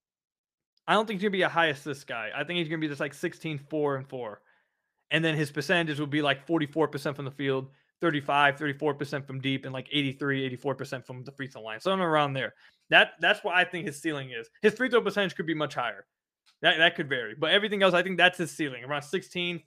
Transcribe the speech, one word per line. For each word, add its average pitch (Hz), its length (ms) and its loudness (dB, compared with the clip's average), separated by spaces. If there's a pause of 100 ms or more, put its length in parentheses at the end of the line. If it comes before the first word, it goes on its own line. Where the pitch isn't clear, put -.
(880)
I 170 60 4
don't 214 120 4
think 202 140 -4
he's 208 40 0
gonna 208 60 0
be 185 120 0
a 156 60 4
high 165 180 2
assist 139 420 -6
guy. 113 260 -6
I 143 80 -4
think 175 160 -4
he's 160 100 -2
gonna 160 120 -4
be 156 80 -2
just, 143 120 -8
like, 143 140 -6
sixteen, 160 440 -8
four, 147 360 -2
and 135 140 -8
four. 120 340 -12 (680)
And 160 140 2
then 160 100 2
his 151 160 -2
percentages 151 500 0
would 143 100 -4
be, 151 120 0
like, 139 240 0
forty-four 156 420 0
percent 143 280 -6
from 143 80 -10
the 131 60 -8
field, 135 400 -2 (300)
thirty-five, 143 560 2
thirty-four 147 380 -2
percent 139 320 -6
from 131 140 -10
deep, 135 240 -2
and, 131 100 -10
like, 131 160 -10
eighty-three, 139 540 -2
eighty-four 131 300 -4
percent 127 320 -8
from 127 180 -14
the - 80 -16
free 135 160 -10
throw 120 140 -16
line. 110 180 -10
Something 190 200 0
around 151 320 2
there. 123 220 -4 (360)
That, 190 300 8
that's 196 240 2
what 175 100 -2
I 180 100 6
think 175 220 -4
his 143 140 -8
ceiling 143 300 -4
is. 117 180 -10 (140)
His 214 120 6
free 254 140 0
throw 233 120 4
percentage 196 360 -2
could 170 100 -6
be 160 80 -2
much 147 200 -2
higher. 110 320 -6 (560)
That, 160 160 4
that 170 160 6
could 156 140 -4
vary. 117 300 -4
But 156 140 2
everything 202 300 4
else, 185 120 8
I 175 80 6
think 185 160 -2
that's 180 180 6
his 160 140 -4
ceiling, 127 340 -6
around 139 180 -4
sixteen, 175 640 -6